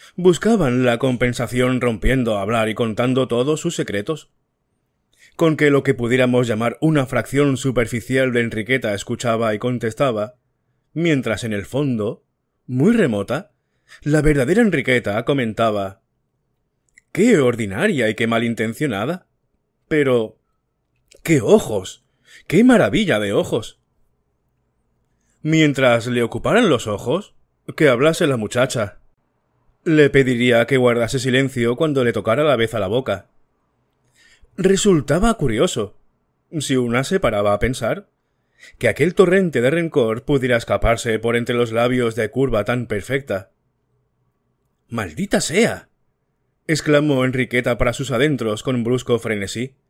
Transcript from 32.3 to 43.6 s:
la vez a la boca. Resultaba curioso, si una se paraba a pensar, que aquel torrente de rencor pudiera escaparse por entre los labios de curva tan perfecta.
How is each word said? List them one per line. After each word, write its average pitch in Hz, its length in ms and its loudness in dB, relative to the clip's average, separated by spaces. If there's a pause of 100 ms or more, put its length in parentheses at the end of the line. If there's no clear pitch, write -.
la 143 120 4
vez 113 180 -2
a 113 40 -4
la 98 80 -2
boca. 107 400 -4 (1300)
Resultaba 190 800 2
curioso, 120 640 -2 (600)
si 131 160 -2
una 123 280 0
se 190 140 -2
paraba 104 360 0
a 104 40 0
pensar, 127 500 -4 (680)
que - 80 -2
aquel 143 280 0
torrente 180 480 4
de 127 80 2
rencor 143 540 0
pudiera 127 340 0
escaparse 113 600 0
por 117 180 0
entre 120 200 -2
los 120 160 -2
labios 120 420 0
de 110 160 -4
curva 110 340 0
tan 120 220 -4
perfecta. 104 640 -6 (1400)